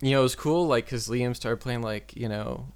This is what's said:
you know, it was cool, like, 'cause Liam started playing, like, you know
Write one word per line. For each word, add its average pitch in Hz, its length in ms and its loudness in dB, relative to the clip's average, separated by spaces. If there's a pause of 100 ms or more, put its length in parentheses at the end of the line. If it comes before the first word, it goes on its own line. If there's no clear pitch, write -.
you 135 100 4
know, 139 80 6
it 131 40 8
was 127 120 4
cool, 165 320 2
like, 120 200 2
'cause 117 200 -4
Liam 123 280 0
started 117 220 -4
playing, 120 240 -4
like, 107 340 -6
you 117 140 -4
know 107 460 -6